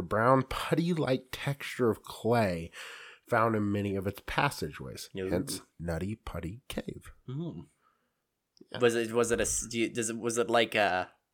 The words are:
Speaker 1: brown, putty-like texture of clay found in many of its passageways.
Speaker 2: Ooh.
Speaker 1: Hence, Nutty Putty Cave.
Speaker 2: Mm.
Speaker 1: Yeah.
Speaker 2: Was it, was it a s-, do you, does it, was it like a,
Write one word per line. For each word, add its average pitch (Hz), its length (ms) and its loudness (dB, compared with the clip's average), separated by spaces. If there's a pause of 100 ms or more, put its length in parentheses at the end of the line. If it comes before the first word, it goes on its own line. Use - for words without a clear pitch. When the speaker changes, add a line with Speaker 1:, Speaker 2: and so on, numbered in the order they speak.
Speaker 1:
brown, 123 360 4
putty-like 156 880 0
texture - 580 0
of 101 140 0
clay 98 680 2 (580)
found 113 280 4
in 104 160 0
many 101 240 0
of 95 120 -2
its 98 200 -6
passageways. 78 920 -4
Speaker 2:
Ooh. 95 120 -4
Speaker 1:
Hence, 90 320 -2 (180)
Nutty 85 440 -4
Putty 87 440 -8
Cave. - 440 -10 (160)
Speaker 2:
Mm. 156 380 -8 (1040)
Speaker 1:
Yeah. - 80 -6
Speaker 2:
Was 120 160 6
it, 113 160 0
was 117 200 4
it 113 80 2
a 110 40 4
s-, - 260 -2
do 117 100 -4
you, 110 100 4
does 113 220 -4
it, 113 80 -6
was 113 180 -2
it 117 120 0
like 117 260 4
a, 92 340 2 (240)